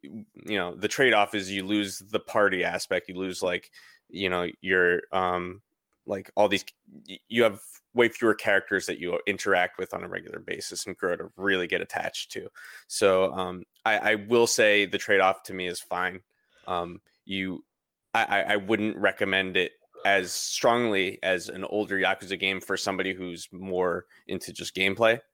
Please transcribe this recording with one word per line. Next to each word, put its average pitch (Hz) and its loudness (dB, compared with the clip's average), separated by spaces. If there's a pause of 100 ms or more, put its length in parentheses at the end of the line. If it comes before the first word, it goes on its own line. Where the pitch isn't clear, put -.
you 104 -8
know, 90 -4
the 101 -2
trade-off 110 4
is 95 -6
you 98 -4
lose 101 -2
the 101 -4
party 95 2
aspect, 90 -4
you 92 -12
lose, 92 -6
like, 87 -4 (380)
you 92 -4
know, 87 0 (140)
your, 90 2 (100)
um, 90 -2 (460)
like, 98 -8
all 101 4
these, 98 0 (420)
y-, 92 -16 (100)
you 117 4
have 101 2 (340)
way 120 6
fewer 113 2
characters 98 0
that - -4
you 87 -2
interact 95 0
with 92 -8
on 92 -8
a 90 -12
regular 90 -10
basis - -10
and 92 -10
grow 87 -2
to - -12
really 92 0
get 87 -2
attached - -8
to. - -12 (380)
So, 95 4
um, 92 -6 (200)
I, 107 2
I - 4
will 113 4
say 104 6
the 95 -2
trade-off 95 4
to 104 -12
me 92 -6
is 87 -6
fine. 92 -4 (460)
Um, 87 -6 (240)
you, 95 -4 (500)
I, 113 2
I, 101 0
I - 4
wouldn't 104 0
recommend 95 0
it 87 0 (320)
as 95 2
strongly 110 0
as 90 0
an 92 -10
older 98 -2
Yakuza 92 -2
game 95 -2
for 95 -4
somebody 95 -2
who's 87 -10
more 90 -2 (220)
into 87 -8
just - -12
gameplay, 107 2 (120)